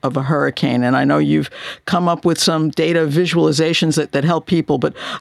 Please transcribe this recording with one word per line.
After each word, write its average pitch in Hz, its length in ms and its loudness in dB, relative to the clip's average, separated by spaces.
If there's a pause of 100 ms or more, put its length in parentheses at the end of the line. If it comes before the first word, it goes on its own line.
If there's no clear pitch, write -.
of 131 120 -4
a 135 60 0
hurricane. 139 600 0
And 127 120 2
I 131 60 2
know 147 160 2
you've 151 320 0 (340)
come 175 240 0
up 170 160 -2
with 165 140 2
some 160 320 0
data 165 380 0
visualizations 160 880 2
that, 151 160 -2
that 139 100 0
help 160 240 0
people. 156 320 0
But, 123 180 -2
I - 240 -10